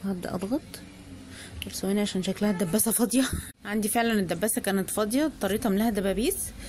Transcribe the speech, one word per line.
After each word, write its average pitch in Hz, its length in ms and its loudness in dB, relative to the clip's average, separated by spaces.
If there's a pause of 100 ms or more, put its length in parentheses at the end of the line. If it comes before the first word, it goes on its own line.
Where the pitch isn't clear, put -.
هبدأ 190 300 -4
اضغط. 196 460 -4 (840)
طب - 80 -8
ثواني 202 280 0
عشان 196 220 0
شكلها 196 280 0
الدباسه 202 400 2
فاضيه. 247 340 2 (240)
<laughs> - 160 -20
عندي 208 240 0
فعلًا 233 240 4
الدباسه 196 480 2
كانت 196 300 0
فاضيه، 220 340 2
اضطريت 214 420 0
املاها 208 240 4
دبابيس. 208 460 0 (320)